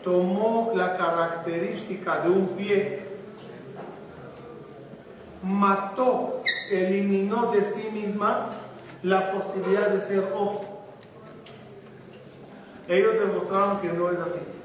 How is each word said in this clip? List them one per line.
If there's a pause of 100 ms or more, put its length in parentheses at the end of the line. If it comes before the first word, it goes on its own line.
tomó
la
característica
de
un
pie, (2500)
mató, (280)
eliminó
de
sí
misma (520)
la
posibilidad
de
ser
ojo. (2000)
Ellos
demostraron
que
no
es
así. (260)